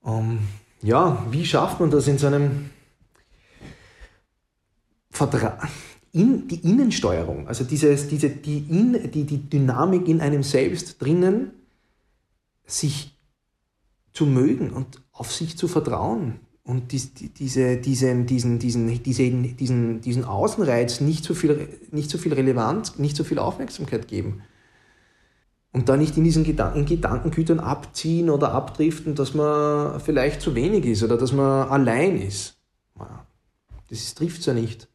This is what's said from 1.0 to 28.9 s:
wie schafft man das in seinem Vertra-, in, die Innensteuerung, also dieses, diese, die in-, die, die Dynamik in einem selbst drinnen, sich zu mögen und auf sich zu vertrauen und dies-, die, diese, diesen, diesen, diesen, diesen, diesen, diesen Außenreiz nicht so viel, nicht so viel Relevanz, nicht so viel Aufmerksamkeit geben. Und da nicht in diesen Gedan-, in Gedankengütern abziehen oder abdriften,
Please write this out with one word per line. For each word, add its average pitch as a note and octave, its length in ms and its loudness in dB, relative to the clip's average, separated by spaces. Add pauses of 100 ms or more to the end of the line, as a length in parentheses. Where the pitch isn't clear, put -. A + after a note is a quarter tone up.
wie D3+ 160 -2
schafft D#3 320 0
man D#3+ 140 2
das C#3+ 160 4
in C#3 100 4
seinem C#3+ 520 0 (2500)
Vertra-, A2+ 480 -2 (500)
in, A3+ 380 2
die E3 200 -2
Innensteuerung, F2 760 2
also A#2+ 160 -6
dieses, C#3+ 460 2
diese, D3 220 0
die D3 280 -6
in-, F3+ 540 0
die, D3+ 100 -2
die C#3+ 260 -4
Dynamik D3+ 600 2
in E3 120 4
einem C#3+ 220 2
selbst - 580 -2
drinnen, F#3 520 2 (1120)
sich - 500 -6 (960)
zu D#3 140 2
mögen C3+ 440 2
und - 320 -10 (100)
auf - 180 -14
sich - 260 -8
zu F3 120 -2
vertrauen C#3+ 720 -2 (260)
und B2+ 260 -4
dies-, C3 220 -6
die, - 140 -16
diese, B2+ 480 0
diesen, B2 500 0
diesen, A#2+ 320 0
diesen, A#2+ 440 0
diesen, B2 540 0
diesen, A#2+ 440 0
diesen A#2+ 240 -2
Außenreiz B2 760 0
nicht D#3 240 2
so F3+ 100 -2
viel, D3 340 0 (240)
nicht D3+ 180 -4
so F3+ 80 -6
viel D#3+ 140 -2
Relevanz, C3 640 0
nicht D3 180 -2
so D#3+ 80 -2
viel - 140 -2
Aufmerksamkeit - 680 -6
geben. G2+ 340 -6 (1300)
Und C3 160 0
da C3+ 80 6
nicht D#3 200 0
in D#3+ 80 4
diesen D#3+ 200 4
Gedan-, D3 320 0
in C#3+ 100 0
Gedankengütern D#3+ 720 0
abziehen E3 680 -2
oder C#3+ 220 2
abdriften, D#3 600 -2